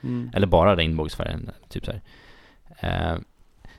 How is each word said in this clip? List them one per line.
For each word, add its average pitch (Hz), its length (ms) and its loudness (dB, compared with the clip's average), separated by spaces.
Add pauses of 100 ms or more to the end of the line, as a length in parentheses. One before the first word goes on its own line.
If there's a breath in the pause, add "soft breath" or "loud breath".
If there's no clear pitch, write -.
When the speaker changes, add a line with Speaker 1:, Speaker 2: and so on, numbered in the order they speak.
Speaker 1:
Mm. 120 320 -4
Speaker 2:
Eller 98 120 4
bara 92 300 6
regnbågsfärgen, 82 760 -2 (180)
typ - 180 -8
så - 60 -6
här. - 80 -12 (1120 soft breath)
Eh, 82 60 -4 (600 soft breath)